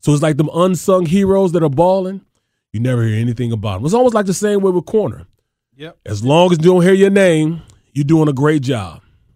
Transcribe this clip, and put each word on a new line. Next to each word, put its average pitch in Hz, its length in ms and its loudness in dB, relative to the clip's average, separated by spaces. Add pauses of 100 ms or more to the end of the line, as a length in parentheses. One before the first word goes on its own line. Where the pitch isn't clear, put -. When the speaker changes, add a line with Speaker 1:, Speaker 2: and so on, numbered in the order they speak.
Speaker 1:
So 147 120 0
it's 147 100 2
like 156 140 0
them 147 180 -2
unsung 185 520 0
heroes 190 460 2
that 170 120 0
are 160 40 0
balling, 185 520 0 (520)
you 107 80 -6
never 123 240 -2
hear 110 160 -2
anything 120 300 -4
about 104 300 -6
'em. 120 40 -8
It's 170 100 -2
almost 247 200 0
like 208 120 -2
the 185 80 -4
same 208 260 -2
way 196 100 0
with 180 160 -4
corner. 175 400 -6 (500)
Speaker 2:
Yep. 151 300 -20
Speaker 1:
As 104 180 -8
long 170 280 4
as 170 60 0
you 156 60 -4
don't 180 180 4
hear 185 100 4
your 196 180 4
name, 165 520 0 (300)
you're 143 120 -4
doing 156 240 2
a 147 40 -2
great 147 300 0
job. 107 400 -6 (340)